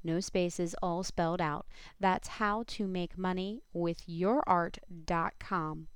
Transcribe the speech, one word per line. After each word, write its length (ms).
no 160
spaces, 600
all 220
spelled 380
out. 260
That's 280
how 400
to 200
make 300
money 440
with 340
your 400
art 300
dot 340
com. 560